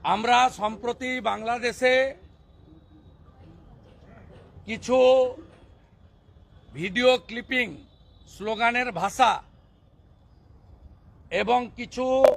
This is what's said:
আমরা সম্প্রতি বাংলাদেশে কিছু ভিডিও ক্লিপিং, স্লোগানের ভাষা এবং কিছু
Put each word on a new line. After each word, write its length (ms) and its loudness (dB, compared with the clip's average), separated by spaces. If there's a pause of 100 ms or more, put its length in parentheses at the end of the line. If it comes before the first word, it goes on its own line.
(140)
আমরা 240 2 (220)
সম্প্রতি 520 -6 (180)
বাংলাদেশে 640 -2 (2750)
কিছু 300 -2 (1800)
ভিডিও 340 2 (160)
ক্লিপিং, 400 -4 (680)
স্লোগানের 540 -2 (120)
ভাষা 300 2 (2000)
এবং 180 0 (180)
কিছু 280 -8 (320)